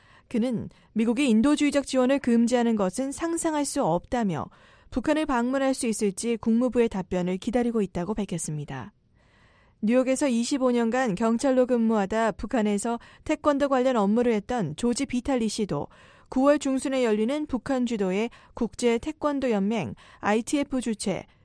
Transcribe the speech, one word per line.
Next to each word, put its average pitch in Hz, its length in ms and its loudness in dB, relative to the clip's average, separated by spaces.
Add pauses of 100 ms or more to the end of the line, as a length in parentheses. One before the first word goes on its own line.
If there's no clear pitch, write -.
(280)
그는 226 420 -2 (240)
미국이 233 360 2
인도주의적 285 560 4
지원을 262 340 2
금지하는 233 560 2
것은 214 360 -2
상상할 330 520 -2
수 277 200 -2
없다며 175 640 -2 (420)
북한을 302 380 0
방문할 262 460 0
수 254 140 -2
있을지 220 480 -2
국무부의 233 540 2
답변을 185 480 -4
기다리고 233 460 -2
있다고 185 320 -6
밝혔습니다. 156 760 -8 (920)
뉴욕에서 254 460 2
이십오 247 440 2
년간 240 440 0
경찰로 247 520 2
근무하다 220 640 2
북한에서 220 640 -2 (240)
태권도 294 460 2
관련 254 280 2
업무를 226 360 2
했던 202 420 -4
조지 240 300 -2
비탈리 240 420 -2
씨도 190 400 -4 (420)
구월 285 300 4
중순에 262 440 -2
열리는 233 420 0
북한 254 400 -2
주도의 208 440 -2 (240)
국제 233 440 0
태권도 277 540 -2
연맹 202 440 -2 (240)
아이티에프 254 640 -2
주최 208 440 -4 (180)